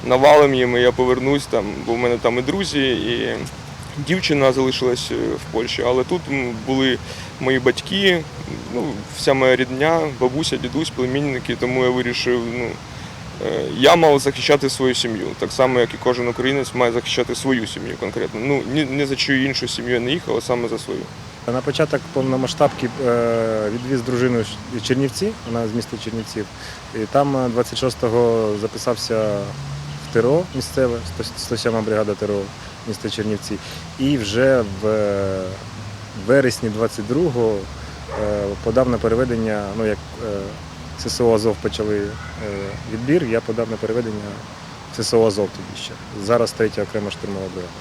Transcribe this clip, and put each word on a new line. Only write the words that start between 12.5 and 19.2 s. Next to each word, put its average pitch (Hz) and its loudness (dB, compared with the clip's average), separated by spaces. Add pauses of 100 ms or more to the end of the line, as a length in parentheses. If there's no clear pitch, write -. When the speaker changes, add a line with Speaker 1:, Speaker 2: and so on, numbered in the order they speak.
Speaker 1:
ну, 120 -4 (800)
е, - -2 (140)
я 143 10
мав 156 8
захищати 139 4
свою 131 2
сім'ю, 110 -2 (120)
так - -2
само, 127 4
як 117 2
і - -10
кожен 123 2
українець 131 0
має 123 4
захищати 120 0
свою 123 2
сім'ю - -6
конкретно. 107 -4
Ну, 139 2 (120)
ні, 147 0
ні 139 0
за 135 -2
чию 131 2